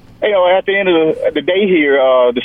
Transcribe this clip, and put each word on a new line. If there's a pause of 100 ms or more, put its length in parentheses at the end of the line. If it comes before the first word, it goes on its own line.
(200)
you
know,
at
the
end
of
the,
the
day
here,
uh,
the